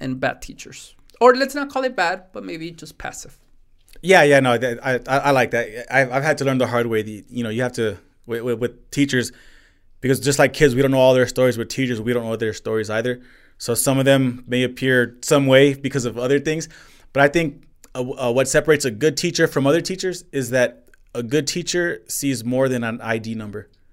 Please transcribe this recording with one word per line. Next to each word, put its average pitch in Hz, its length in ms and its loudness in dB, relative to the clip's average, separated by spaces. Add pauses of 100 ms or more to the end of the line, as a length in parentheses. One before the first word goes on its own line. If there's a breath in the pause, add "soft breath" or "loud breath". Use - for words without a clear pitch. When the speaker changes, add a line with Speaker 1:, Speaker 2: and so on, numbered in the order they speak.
Speaker 1:
and 131 180 -6
bad 131 240 -4
teachers? - 540 -20 (240)
Or 247 160 8
let's 262 180 -2
not 277 160 -6
call 254 140 -2
it 254 100 -4
bad, 185 380 -2
but - 100 -12
maybe 170 300 -12
just 160 260 -20
passive. - 400 -14 (640)
Speaker 2:
Yeah, 175 220 6
yeah, 143 160 6
no, 123 180 2
that, 120 260 -4
I, 131 100 -2 (120)
I, 131 120 0
I 131 120 2
like 123 220 2
that. 117 420 -4
I, 135 60 4 (100)
I've 135 140 -2
had 151 140 0
to 139 60 -4
learn 131 140 0
the 123 80 2
hard 120 220 0
way. 110 140 0
The, 107 260 -12
you 120 160 -6
know, 113 60 -4
you 113 120 -2
have 123 120 -4
to, 110 240 -4 (280)
with, 117 160 -6
with, 120 160 -2
with - 320 -6
teachers, 135 400 0 (680 soft breath)
because 131 180 0
just 131 220 0
like 135 140 4
kids, 139 200 4
we 131 80 2
don't 135 80 2
know 135 80 2
all 131 160 6
their 127 140 4
stories. 127 280 0
With 113 120 -6
teachers, 123 320 -4
we 113 120 -4
don't 120 120 -2
know 113 100 -4
their 110 180 -4
stories 110 380 -4
either. 123 300 -2 (380 soft breath)
So - 180 -4
some 135 240 2
of 135 60 0
them 135 420 2
may 123 160 0
appear 123 580 0
some 143 240 2
way 135 280 6
because 135 320 -4
of 113 120 -6
other 131 220 0
things. 156 280 -4 (440 loud breath)
But 143 100 2
I 143 60 6
think, 160 340 -2 (320)
uh, 131 60 -6 (280)
uh, 120 40 0
what 131 160 2
separates 151 360 2
a 135 60 0
good 131 260 0
teacher 165 300 0
from 139 220 0
other 160 120 2
teachers 185 520 -6
is 127 180 -6
that 123 380 -2 (260)
a 123 80 -6
good 143 240 -2
teacher 175 640 -4
sees 135 360 -4
more 127 240 0
than 127 140 -2
an 117 180 -6
I 113 180 -4
D 110 180 -8
number. 104 320 -12 (240)